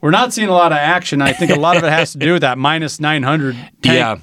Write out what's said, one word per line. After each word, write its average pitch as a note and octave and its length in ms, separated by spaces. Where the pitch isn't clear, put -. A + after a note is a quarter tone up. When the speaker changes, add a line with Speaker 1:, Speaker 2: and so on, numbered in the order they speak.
Speaker 1:
we're D3+ 80
not A#3+ 240
seeing G#3 160
a F#3 40
lot F3 180
of D3 80
action. D3+ 420
I C#3 120
think F3 180
a E3+ 80
lot E3+ 180
of E3 60
it D#3 80
has E3 220
to - 40
do C#3+ 160
with F3 80
that C3 160
<laughs> - 0
minus D3+ 420
nine D3+ 220
hundred, C3+ 320
Tank, B2+ 160
Speaker 2:
Yeah. A2+ 240